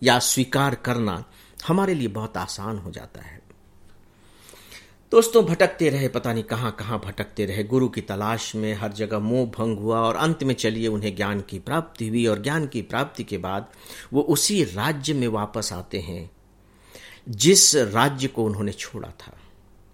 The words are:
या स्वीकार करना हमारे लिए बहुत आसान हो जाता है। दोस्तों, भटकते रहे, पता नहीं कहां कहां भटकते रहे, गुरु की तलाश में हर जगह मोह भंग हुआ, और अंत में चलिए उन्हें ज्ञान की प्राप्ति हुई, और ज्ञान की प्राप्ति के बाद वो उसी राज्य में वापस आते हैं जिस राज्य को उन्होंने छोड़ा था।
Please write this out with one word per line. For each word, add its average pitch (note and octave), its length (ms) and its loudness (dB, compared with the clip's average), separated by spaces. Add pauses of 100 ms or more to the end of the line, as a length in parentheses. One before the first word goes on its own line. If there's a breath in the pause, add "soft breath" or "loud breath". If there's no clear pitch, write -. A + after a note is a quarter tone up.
या B2 160 6
स्वीकार C3+ 560 2
करना A#2 500 -2 (420 soft breath)
हमारे F#3+ 260 4
लिए C3+ 140 0
बहुत G#2+ 300 -6
आसान G2+ 400 -6
हो F2 140 -10
जाता - 300 -16
है। D2+ 200 -20 (1700 loud breath)
दोस्तों, A3+ 340 6
भटकते E3 440 2
रहे, C3+ 180 0
पता B2 260 -2
नहीं A2+ 100 -2
कहां A2+ 280 -4
कहां G#2+ 280 -6
भटकते G2 460 -4
रहे, F#2+ 180 -2
गुरु B2 260 2
की A2 120 -6
तलाश G#2 540 -4
में G#2+ 180 -2
हर G#2 180 -6
जगह G#2+ 280 -4
मोह A#2+ 260 2
भंग A2+ 320 -2
हुआ, A2 220 0
और A2+ 160 2
अंत D#3 280 0
में C3 120 2
चलिए A2+ 320 -2
उन्हें G#2 280 -2
ज्ञान G2+ 260 -2
की F#2+ 180 -10
प्राप्ति C3+ 480 -4
हुई, A#2 180 2
और G#2 160 2
ज्ञान C#3+ 260 0
की B2+ 140 -4
प्राप्ति B2 420 -4
के G2+ 140 -6
बाद F#2 300 -4 (460 loud breath)
वो C#3 80 4
उसी E3 420 2
राज्य C3+ 500 -2
में B2+ 140 0
वापस G#2+ 460 -4
आते F2+ 260 -6
हैं F2 320 -10 (1000 loud breath)
जिस D3+ 460 6
राज्य C3 520 2
को A#2 180 -2
उन्होंने G2+ 260 -2
छोड़ा - 380 -12
था। - 280 -20 (560)